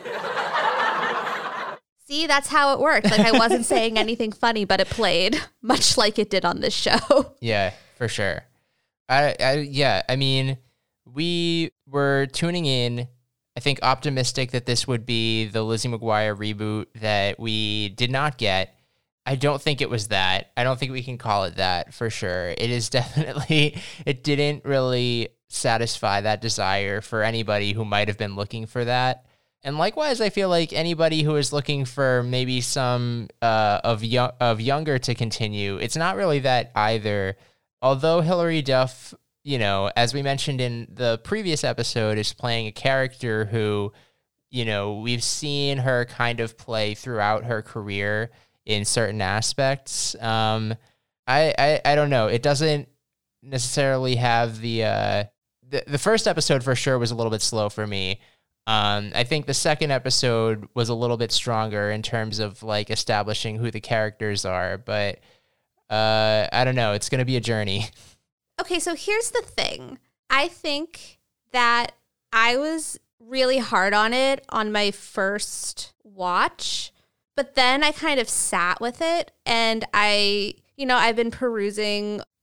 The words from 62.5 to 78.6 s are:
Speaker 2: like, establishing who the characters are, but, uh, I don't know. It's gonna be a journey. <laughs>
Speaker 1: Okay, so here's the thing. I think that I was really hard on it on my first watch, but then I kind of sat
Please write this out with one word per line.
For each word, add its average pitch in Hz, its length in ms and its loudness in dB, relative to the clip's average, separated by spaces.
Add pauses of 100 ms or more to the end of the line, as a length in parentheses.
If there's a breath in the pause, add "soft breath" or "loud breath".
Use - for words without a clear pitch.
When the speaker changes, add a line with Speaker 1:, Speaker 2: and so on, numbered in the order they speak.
Speaker 2:
like, 107 260 -2
establishing 107 680 -2
who 117 120 -2
the 113 100 -8
characters 107 640 -2
are, 92 360 -4
but, 104 400 -4 (720 soft breath)
uh, 110 600 2
I 123 140 2
don't 127 80 0
know. 117 200 2
It's 107 160 -4
gonna 127 160 0
be 127 120 0
a 117 40 -2
journey. 107 480 -2
<laughs> - 60 -20 (640 soft breath)
Speaker 1:
Okay, 349 220 -4
so 339 160 -4
here's 427 360 -2
the 466 100 -2
thing. - 580 -6 (300)
I 277 180 4
think 320 720 -8 (320)
that 240 400 2 (400)
I 233 240 4
was 311 420 -4 (220)
really 262 380 2
hard 202 360 2
on 214 200 4
it 269 340 0
on 214 240 -2
my 208 200 2
first - 1000 -6 (140)
watch, 190 880 -2 (420)
but 269 200 -4
then 262 280 4
I 302 80 4
kind 302 260 -2
of 233 120 0
sat 180 500 0